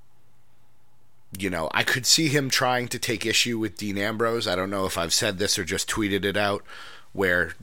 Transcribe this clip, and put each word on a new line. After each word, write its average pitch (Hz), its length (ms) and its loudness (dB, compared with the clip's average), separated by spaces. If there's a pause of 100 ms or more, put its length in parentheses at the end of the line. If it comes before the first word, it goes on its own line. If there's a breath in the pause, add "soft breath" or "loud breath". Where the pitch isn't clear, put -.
(1400)
you 95 140 -2
know, 82 220 -2
I 120 100 2
could 127 240 0
see 160 220 6
him 139 220 2
trying 123 380 2
to 123 120 -4
take 107 260 0
issue 113 320 2
with 110 200 -2
Dean 101 200 -2
Ambrose. 113 480 0
I 92 80 2
don't 92 160 0
know 98 160 0
if - 100 -4
I've 85 180 0
said 104 240 2
this 98 200 2
or 95 60 -2
just 87 240 -2
tweeted 98 360 0
it 98 120 0
out, 101 260 2 (500 loud breath)
where, 90 500 4